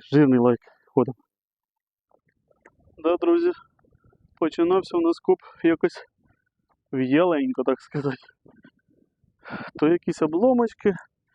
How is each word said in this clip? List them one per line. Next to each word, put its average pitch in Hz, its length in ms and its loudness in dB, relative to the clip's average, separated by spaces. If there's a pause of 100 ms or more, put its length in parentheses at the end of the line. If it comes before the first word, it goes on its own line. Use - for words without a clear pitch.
(120)
жирний 135 280 4
лайк. 120 200 2 (340)
Ходимо. 123 240 -2 (1800)
Да, 160 200 -2
друзі, 170 340 0 (880)
починався 175 580 -2
у 170 40 0
нас 170 180 0
коп 185 200 0 (240)
якось 165 420 0 (840)
в'яленько, 135 720 0
так 131 180 -2
сказати. 139 360 -8 (1600)
То 151 80 0
якісь 175 340 -2
обломочки, 214 720 0 (400)